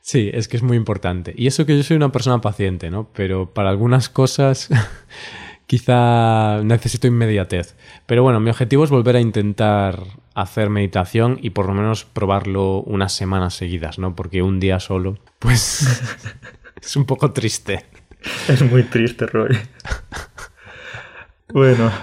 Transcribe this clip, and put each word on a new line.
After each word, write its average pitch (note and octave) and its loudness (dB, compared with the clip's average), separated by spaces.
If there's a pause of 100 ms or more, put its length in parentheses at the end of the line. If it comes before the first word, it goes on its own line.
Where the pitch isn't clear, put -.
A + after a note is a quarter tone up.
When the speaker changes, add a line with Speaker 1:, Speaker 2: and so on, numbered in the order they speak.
Speaker 1:
Sí, G#2+ -2
es A2+ -4
que - -8
es A2+ -2
muy A#2+ 2
importante. F#2 -4
Y A#2+ -2
eso C#3+ 0
que D3 2
yo C#3+ 2
soy D#3+ 0
una C#3+ 2
persona B2 0
paciente, F#2+ -4
¿no? G2+ -8
Pero F#2+ -4
para G2 0
algunas A#2 2
cosas C3+ 0
<laughs> - -6
quizá A#2 2
necesito A#2 0
inmediatez. G#2+ 0 (300)
Pero A#2+ 4
bueno, B2 4
mi A2 2
objetivo C3 2
es D3 -2
volver B2 4
a - 6
intentar G#2 0 (340)
hacer G2+ -2
meditación G#2 0
y A#2 -6
por F#2+ -2
lo G2 -2
menos G#2+ -2
probarlo G2 -2
unas G2 -2
semanas F#2+ -2
seguidas, F2 -8
¿no? F#2 -6
Porque F2 -4
un F#2+ 0
día F#2 0
solo, F#2+ -4 (220)
pues, B2 0 (400)
<laughs> - -20
es - -10
un C#3 2
poco C#3 0
triste. G#2+ -4 (640)
Speaker 2:
Es C3+ 4
muy B2+ 4
triste, A2+ 0
Roy. A2+ 0 (2000)
Bueno. B2 6 (120)